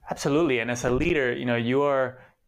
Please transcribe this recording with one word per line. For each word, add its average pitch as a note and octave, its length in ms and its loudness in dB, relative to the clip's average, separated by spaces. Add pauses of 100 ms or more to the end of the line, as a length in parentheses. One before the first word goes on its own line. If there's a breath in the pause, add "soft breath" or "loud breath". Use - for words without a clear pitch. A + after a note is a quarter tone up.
(120)
Absolutely. C#3+ 480 2
And A#2 100 -4
as A#2+ 140 -4
a B2 80 0
leader, B2+ 400 0
you C3 140 -4
know, A#2+ 100 0
you B2 280 0
are C3 360 0 (280 loud breath)